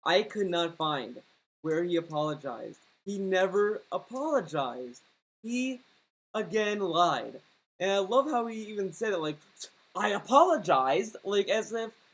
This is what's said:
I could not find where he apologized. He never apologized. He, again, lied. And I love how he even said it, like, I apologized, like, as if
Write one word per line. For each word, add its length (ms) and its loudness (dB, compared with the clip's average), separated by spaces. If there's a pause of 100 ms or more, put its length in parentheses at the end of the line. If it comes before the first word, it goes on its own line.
I 180 4
could 260 -2
not 280 0
find 460 -4 (400)
where 220 0
he 120 0
apologized. 800 -4 (260)
He 140 -6
never 720 2
apologized. 1120 -4 (400)
He, 380 -4 (540)
again, 460 -2
lied. 600 0 (400)
And 100 0
I 80 2
love 320 2
how 160 0
he 200 -8
even 260 -4
said 200 -4
it, 60 -2
like, 200 -4 (580)
I 140 0
apologized, 1120 4
like, 240 0
as 240 -2
if 200 -6 (220)